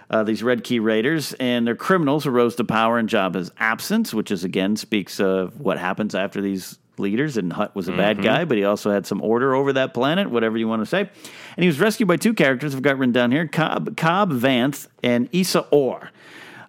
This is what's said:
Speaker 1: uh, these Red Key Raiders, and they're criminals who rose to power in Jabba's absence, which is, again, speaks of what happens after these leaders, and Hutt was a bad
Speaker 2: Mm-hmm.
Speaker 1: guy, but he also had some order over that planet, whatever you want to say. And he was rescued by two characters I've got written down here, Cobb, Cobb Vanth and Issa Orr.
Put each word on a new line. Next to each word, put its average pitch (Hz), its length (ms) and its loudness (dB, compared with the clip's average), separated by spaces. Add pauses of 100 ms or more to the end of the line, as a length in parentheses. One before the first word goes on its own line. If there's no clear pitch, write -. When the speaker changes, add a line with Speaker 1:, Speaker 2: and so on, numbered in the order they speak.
(120)
Speaker 1:
uh, 110 120 2
these 107 200 -2
Red 120 200 0
Key 123 140 -2
Raiders, 113 600 0
and 123 260 0
they're 117 100 0
criminals 151 500 0
who 143 40 0
rose 120 280 4
to 117 60 0
power 113 360 2
in 110 80 0
Jabba's 95 500 0
absence, 113 560 -2
which 107 160 -2
is, 92 140 -4
again, 95 320 0
speaks - 440 -4
of 95 400 0
what - 200 -2
happens 98 340 -4
after 98 280 -4
these 98 360 -6 (220)
leaders, 113 380 -2
and 90 140 -2
Hutt 104 240 -6
was 90 120 -6
a - 40 -4
bad 101 260 0
Speaker 2:
Mm-hmm. 98 80 -2
Speaker 1:
guy, 156 200 0
but 135 100 -2
he 101 100 2
also 104 260 0
had 98 160 0
some 101 160 -4
order 123 320 2
over 139 180 2
that 131 220 -2
planet, 151 340 0
whatever 113 300 0
you 113 80 0
want 110 160 -2
to - 20 -2
say. 180 140 -2 (560)
And 170 80 0
he - 20 4
was 147 140 2
rescued 214 280 2
by 170 100 4
two 220 180 0
characters 135 400 2
I've 131 80 -2
got 139 160 2
written 123 140 2
down 123 180 4
here, 156 160 2
Cobb, - 500 -2
Cobb 175 340 2
Vanth 127 560 0 (160)
and 120 280 2
Issa 180 300 2 (100)
Orr. 131 400 2 (580)